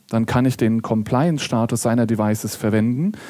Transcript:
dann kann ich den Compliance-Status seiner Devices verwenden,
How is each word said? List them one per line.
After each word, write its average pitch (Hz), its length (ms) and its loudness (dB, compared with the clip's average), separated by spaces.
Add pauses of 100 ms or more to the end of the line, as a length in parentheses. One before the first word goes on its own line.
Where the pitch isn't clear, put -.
(100)
dann 113 160 2
kann 123 180 2
ich 127 140 0
den 113 240 2
Compliance-Status 120 1000 0
seiner 117 240 2
Devices 107 520 0
verwenden, 120 560 0 (180)